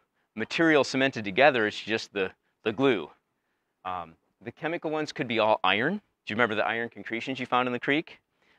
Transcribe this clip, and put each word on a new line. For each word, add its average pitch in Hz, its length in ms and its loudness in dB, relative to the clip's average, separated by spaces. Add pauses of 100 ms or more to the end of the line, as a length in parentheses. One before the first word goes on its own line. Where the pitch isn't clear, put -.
(340)
material 147 500 4
cemented 131 400 -2
together, 117 420 4
it's 101 140 -4
just 110 320 -4
the, 95 220 -2 (280)
the 110 100 -2
glue? 107 380 2 (720)
Um, 87 320 -8 (240)
the 107 120 -12
chemical 165 380 -6
ones 156 220 -4
could 135 160 -6
be 113 100 -2
all 107 260 4
iron. 113 320 2 (300)
Do - 60 -8
you 104 40 -6
remember 113 180 2
the 104 120 0
iron 117 240 -4
concretions 117 500 -8
you 123 60 -8
found 123 200 0
in 123 60 -4
the 123 80 -4
creek? 147 400 -2 (380)